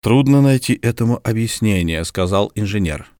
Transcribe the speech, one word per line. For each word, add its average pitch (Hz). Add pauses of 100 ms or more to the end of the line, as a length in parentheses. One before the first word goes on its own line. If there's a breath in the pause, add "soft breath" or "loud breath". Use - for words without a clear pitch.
"Трудно 135
найти 131
этому 117
объяснение", 98
сказал 98
инженер. 95 (120)